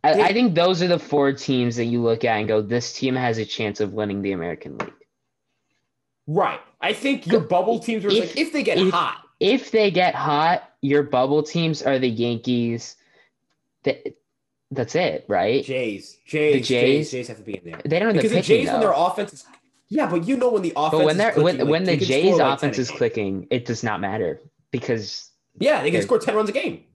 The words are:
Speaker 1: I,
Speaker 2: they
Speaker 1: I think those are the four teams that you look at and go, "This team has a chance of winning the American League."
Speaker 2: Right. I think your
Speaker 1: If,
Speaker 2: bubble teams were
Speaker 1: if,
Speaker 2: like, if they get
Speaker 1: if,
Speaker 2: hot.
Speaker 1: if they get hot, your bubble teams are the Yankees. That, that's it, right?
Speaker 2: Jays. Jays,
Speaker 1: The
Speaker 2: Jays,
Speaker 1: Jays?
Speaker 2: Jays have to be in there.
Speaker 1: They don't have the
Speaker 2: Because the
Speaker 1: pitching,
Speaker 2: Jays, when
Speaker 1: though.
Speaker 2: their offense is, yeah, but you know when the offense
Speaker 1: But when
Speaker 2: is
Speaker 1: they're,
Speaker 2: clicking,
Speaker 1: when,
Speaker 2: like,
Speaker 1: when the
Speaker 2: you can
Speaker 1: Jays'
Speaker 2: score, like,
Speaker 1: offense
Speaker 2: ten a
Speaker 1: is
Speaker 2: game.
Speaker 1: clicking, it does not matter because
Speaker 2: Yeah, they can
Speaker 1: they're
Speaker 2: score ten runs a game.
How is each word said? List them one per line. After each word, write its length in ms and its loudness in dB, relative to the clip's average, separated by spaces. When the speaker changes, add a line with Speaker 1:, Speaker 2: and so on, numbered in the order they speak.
Speaker 1:
I, 100 4
Speaker 2:
they 100 4
Speaker 1:
I 100 4
think 220 2
those 260 2
are 60 2
the 100 4
four 360 2
teams 420 0
that 100 -2
you 160 0
look 220 0
at 140 2
and 100 -2
go, 140 2
"This 320 -4
team 220 -2
has 220 0
a 80 -4
chance 340 -6
of 140 -2
winning 300 -4
the 80 -2
American 480 -8
League." 140 -10
Speaker 2:
Right. 340 -2
I 120 -2
think 340 -2
your 160 4
Speaker 1:
If, 60 -10
Speaker 2:
bubble 300 2
teams 240 -4
were 80 -2
Speaker 1:
if, 80 4
Speaker 2:
like, 180 -4
if 140 0
they 120 -2
get 160 0
Speaker 1:
if, 120 4
Speaker 2:
hot. 340 -2
Speaker 1:
if 320 2
they 200 2
get 240 2
hot, 560 0
your 220 2
bubble 400 0
teams 400 -2
are 160 2
the 100 2
Yankees. 880 -2
That, 200 -2
that's 240 -6
it, 320 -2
right? 360 0
Speaker 2:
Jays. 640 -8
Jays, 280 2
Speaker 1:
The 80 4
Speaker 2:
Jays, 60 -6
Speaker 1:
Jays? 440 2
Speaker 2:
Jays 160 -8
have 100 -14
to 60 -20
be 140 -10
in 60 -20
there. 220 -16
Speaker 1:
They 140 0
don't 100 0
have 60 2
the 80 4
Speaker 2:
Because 80 2
the 60 2
Speaker 1:
pitching, 200 4
Speaker 2:
Jays, 140 0
when 100 0
Speaker 1:
though. 60 2
Speaker 2:
their 100 4
offense 360 -2
is, 120 -20
yeah, 200 -2
but 180 -2
you 80 2
know 140 0
when 140 0
the 120 -2
offense 160 0
Speaker 1:
But 140 4
when 100 4
Speaker 2:
is 20 0
Speaker 1:
they're, 140 2
Speaker 2:
clicking, 140 2
Speaker 1:
when, 140 2
Speaker 2:
like, 100 0
Speaker 1:
when 160 2
the 80 2
Speaker 2:
you 60 2
can 80 0
Speaker 1:
Jays' 280 4
Speaker 2:
score, 100 4
like, 120 0
Speaker 1:
offense 180 -2
Speaker 2:
ten 40 -2
a 20 0
Speaker 1:
is 80 -2
Speaker 2:
game. 80 -14
Speaker 1:
clicking, 520 -2
it 160 -2
does 180 -4
not 180 -4
matter 400 -4
because 600 -6
Speaker 2:
Yeah, 240 2
they 40 -4
can 80 0
Speaker 1:
they're 80 0
Speaker 2:
score 180 0
ten 160 -2
runs 140 0
a 20 -6
game. 320 -6